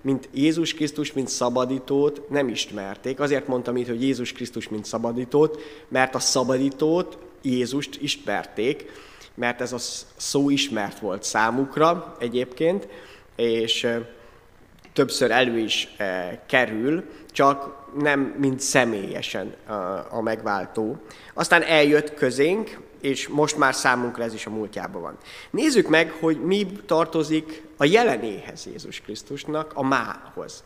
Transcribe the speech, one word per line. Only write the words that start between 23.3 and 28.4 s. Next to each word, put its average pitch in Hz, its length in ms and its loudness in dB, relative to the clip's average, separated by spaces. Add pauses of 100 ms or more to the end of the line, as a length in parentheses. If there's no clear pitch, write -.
már 135 180 4
számunkra 123 480 0
ez 117 100 -4
is 107 120 -10
a - 40 -10
múltjában 98 520 -8
van. 78 160 -10 (320)
Nézzük 240 380 2
meg, 160 320 4
hogy 160 220 2
mi 196 260 2 (180)
tartozik 156 760 0 (140)
a 143 80 2
jelenéhez 127 800 2